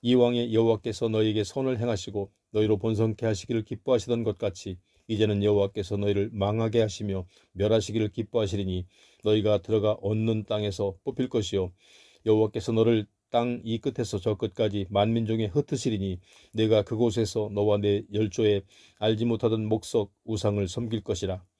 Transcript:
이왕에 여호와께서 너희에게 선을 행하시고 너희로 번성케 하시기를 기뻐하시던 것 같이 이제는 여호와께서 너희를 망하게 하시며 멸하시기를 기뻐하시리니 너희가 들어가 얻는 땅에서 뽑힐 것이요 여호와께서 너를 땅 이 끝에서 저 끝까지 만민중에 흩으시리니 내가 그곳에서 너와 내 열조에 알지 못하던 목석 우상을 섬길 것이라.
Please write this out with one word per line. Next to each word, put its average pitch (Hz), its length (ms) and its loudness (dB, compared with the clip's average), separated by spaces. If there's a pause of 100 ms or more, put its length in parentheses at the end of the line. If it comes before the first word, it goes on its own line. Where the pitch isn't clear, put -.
이왕에 120 500 4
여호와께서 113 560 2
너희에게 110 360 2
선을 131 340 -4
행하시고 104 520 -4 (200)
너희로 107 260 2
번성케 110 480 -2
하시기를 113 400 -2
기뻐하시던 117 600 -2
것 104 120 -2
같이 95 400 -6 (340)
이제는 107 320 2
여호와께서 101 540 0
너희를 101 360 0
망하게 110 480 0
하시며 98 460 -4 (260)
멸하시기를 107 580 0
기뻐하시리니 101 760 -4 (380)
너희가 104 360 2
들어가 107 340 0
얻는 110 500 -2
땅에서 104 580 -4
뽑힐 127 260 -4
것이요 98 440 -2 (520)
여호와께서 110 480 2
너를 113 340 4 (240)
땅 120 320 0
이 113 160 -4
끝에서 113 400 -4
저 107 160 0
끝까지 101 560 -2
만민중에 110 560 0
흩으시리니 104 720 -2 (340)
내가 110 300 4
그곳에서 110 680 0
너와 104 260 2
내 101 240 2 (100)
열조에 104 500 2 (360)
알지 110 260 0
못하던 110 420 0
목석 107 440 0 (140)
우상을 104 420 0
섬길 110 380 -6
것이라. 92 400 -6 (160)